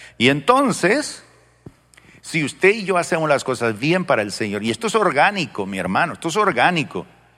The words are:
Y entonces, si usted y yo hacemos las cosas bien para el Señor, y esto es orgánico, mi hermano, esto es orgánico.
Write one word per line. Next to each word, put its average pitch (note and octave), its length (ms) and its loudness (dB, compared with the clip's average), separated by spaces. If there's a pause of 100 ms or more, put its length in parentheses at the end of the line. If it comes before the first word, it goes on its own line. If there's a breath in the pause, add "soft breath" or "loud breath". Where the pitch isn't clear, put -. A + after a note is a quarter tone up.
(180 loud breath)
Y A#2 100 4
entonces, F#3+ 960 2 (960 soft breath)
si - 240 -4
usted - 260 2
y A3 140 0
yo F3+ 140 0
hacemos D#3+ 320 0
las C3+ 140 2
cosas A#2 340 -2
bien E3+ 260 0
para C3 160 2
el G#2 100 -2
Señor, G2+ 320 -4
y A2+ 80 -2
esto D#3 180 -4
es F#3+ 60 -4
orgánico, F3 680 0
mi F#2+ 140 -8
hermano, A2+ 340 -2
esto C3 160 -8
es D#3+ 80 -6
orgánico. D#3 680 0 (320 soft breath)